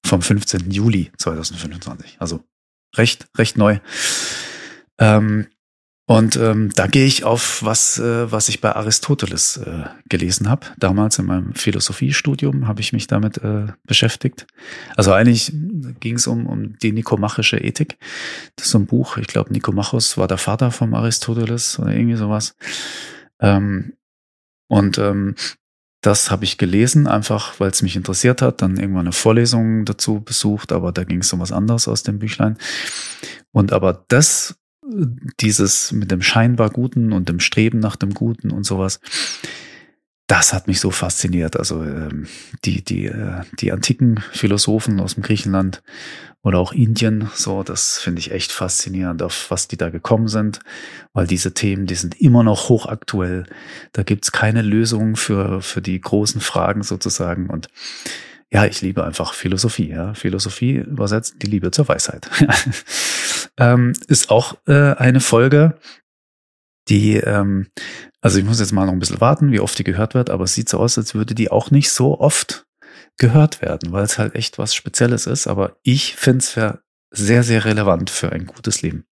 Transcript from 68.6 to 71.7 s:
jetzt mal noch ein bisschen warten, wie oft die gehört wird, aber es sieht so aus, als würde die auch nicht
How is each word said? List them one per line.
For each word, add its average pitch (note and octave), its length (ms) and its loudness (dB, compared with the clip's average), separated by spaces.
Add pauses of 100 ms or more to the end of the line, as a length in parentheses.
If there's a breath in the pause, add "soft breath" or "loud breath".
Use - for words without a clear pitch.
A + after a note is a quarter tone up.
jetzt G2 100 -2
mal G2 140 2
noch F#2 80 0
ein F2+ 60 0
bisschen - 200 -4
warten, D3 320 4
wie G#2+ 80 4
oft G2 180 -2
die - 60 -4
gehört G2+ 300 -2
wird, B2 160 0
aber F2+ 160 -2
es - 80 -2
sieht A#2 160 -2
so E2+ 100 0
aus, A#2 180 2
als A2 160 -4
würde G#2+ 220 -2
die A2 160 0
auch - 180 2
nicht C#3+ 220 4